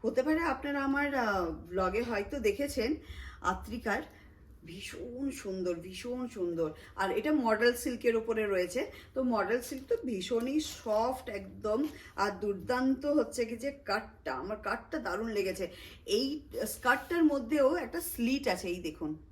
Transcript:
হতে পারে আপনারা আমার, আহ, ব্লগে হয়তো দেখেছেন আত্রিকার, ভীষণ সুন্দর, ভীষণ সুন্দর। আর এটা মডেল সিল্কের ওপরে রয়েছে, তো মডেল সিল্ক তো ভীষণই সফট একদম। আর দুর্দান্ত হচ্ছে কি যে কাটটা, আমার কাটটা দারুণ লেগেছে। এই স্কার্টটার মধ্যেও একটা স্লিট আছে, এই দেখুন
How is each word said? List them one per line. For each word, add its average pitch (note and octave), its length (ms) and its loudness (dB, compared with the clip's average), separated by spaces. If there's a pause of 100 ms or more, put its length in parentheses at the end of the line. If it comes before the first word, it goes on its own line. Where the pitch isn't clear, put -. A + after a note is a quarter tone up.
হতে B3 200 2
পারে D#4+ 180 4
আপনারা C#4+ 440 0
আমার, C#4 300 2
আহ, G3 360 2
ব্লগে F#3 520 0
হয়তো A#3 380 -2
দেখেছেন B3+ 540 2 (460)
আত্রিকার, G#3+ 640 -2 (640)
ভীষণ B3 640 -8
সুন্দর, F#3 440 -4
ভীষণ A#3 540 -6
সুন্দর। E3+ 440 -2 (240)
আর F#3+ 140 0
এটা D4+ 220 2
মডেল A#3+ 420 6
সিল্কের A#3+ 420 2
ওপরে A3 300 2
রয়েছে, F#3+ 440 2 (240)
তো C4 80 0
মডেল A3+ 380 2
সিল্ক C4 280 -8
তো A#4 80 4 (100)
ভীষণই A#3+ 540 0
সফট A#3 680 0
একদম। G#3 580 -2 (300)
আর G3+ 140 2 (100)
দুর্দান্ত B3 680 2
হচ্ছে B3+ 380 2
কি A3+ 120 -4
যে C#4 160 -4 (120)
কাটটা, G#3 500 -4
আমার F#3+ 220 -6
কাটটা A3+ 420 -6
দারুণ G#3+ 300 -2
লেগেছে। F#3+ 400 -2 (380)
এই C4+ 340 0 (260)
স্কার্টটার D4 580 2
মধ্যেও C#4 520 6
একটা D#4+ 240 -2
স্লিট B3+ 480 0
আছে, F3+ 200 0
এই F3 80 -2
দেখুন D#3 400 -4 (160)